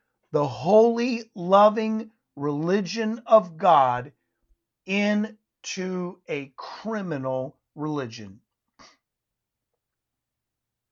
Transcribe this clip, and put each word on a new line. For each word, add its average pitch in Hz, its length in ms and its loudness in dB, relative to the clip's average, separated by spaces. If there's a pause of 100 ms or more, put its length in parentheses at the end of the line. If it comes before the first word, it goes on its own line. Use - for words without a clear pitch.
(320)
the 147 160 0
holy, 226 880 2
loving 214 760 2 (240)
religion 180 920 -2
of 180 320 2
God 139 540 2 (760)
into 190 1400 -4
a 143 280 -10
criminal 143 1000 -8 (180)
religion. 117 640 -10 (2500)